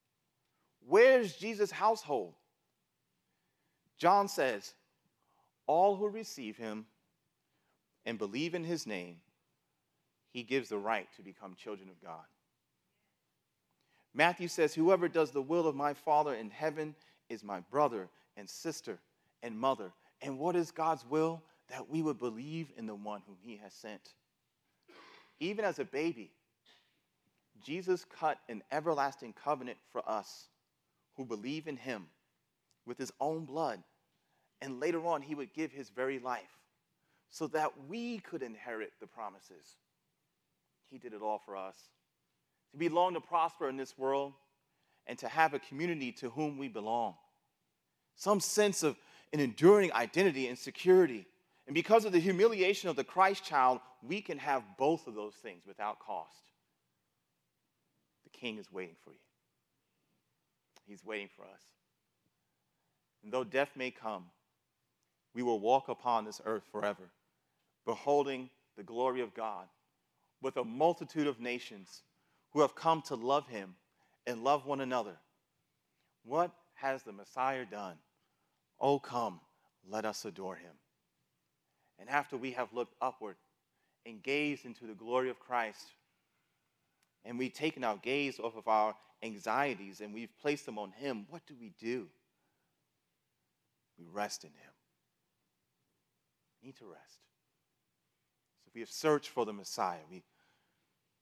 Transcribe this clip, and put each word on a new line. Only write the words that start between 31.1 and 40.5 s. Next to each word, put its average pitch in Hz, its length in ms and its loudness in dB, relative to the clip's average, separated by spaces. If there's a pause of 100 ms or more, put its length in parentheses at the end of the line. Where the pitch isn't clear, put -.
who 135 100 -8
believe 127 420 -6
in 147 80 -6
him 113 320 -8 (800)
with 120 120 -8
his 131 220 -6
own 160 260 -2
blood. 131 380 -2 (800)
And 135 180 -8
later 165 260 0
on, 160 180 0
he 151 120 -6
would 135 180 -8
give 151 180 -4
his 135 180 -14
very 131 300 -2
life 120 400 -6 (720)
so - 180 -4
that 151 260 2 (140)
we 233 320 -6
could 156 240 -8
inherit 110 560 -8
the 104 80 -16
promises. 98 720 -16 (1120)